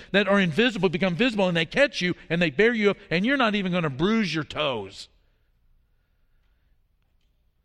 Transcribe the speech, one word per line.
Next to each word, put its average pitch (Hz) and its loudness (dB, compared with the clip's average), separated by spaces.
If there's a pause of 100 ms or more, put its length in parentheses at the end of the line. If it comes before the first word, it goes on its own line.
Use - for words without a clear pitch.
(120)
that 196 2
are 196 4
invisible 190 0
become 180 -2
visible, 202 0
and 170 -2
they 165 0
catch 269 -2
you, 180 0 (140)
and 170 -2
they 170 0
bear 214 2
you 202 2
up, - -2 (120)
and 175 0
you're 277 0
not 214 2
even 190 -2
gonna 175 0
bruise 175 0
your 156 -4
toes." 123 -6 (2500)